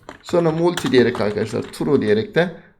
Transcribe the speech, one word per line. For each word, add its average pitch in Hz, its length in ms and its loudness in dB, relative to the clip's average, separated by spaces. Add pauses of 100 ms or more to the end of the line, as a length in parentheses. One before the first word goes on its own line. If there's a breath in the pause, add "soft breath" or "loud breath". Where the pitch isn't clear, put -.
(240)
Sonra 170 280 0
multi 165 400 0
diyerek 117 300 4
arkadaşlar 107 400 -4
true 147 400 -2
diyerek 107 340 0
de 170 200 0 (240 loud breath)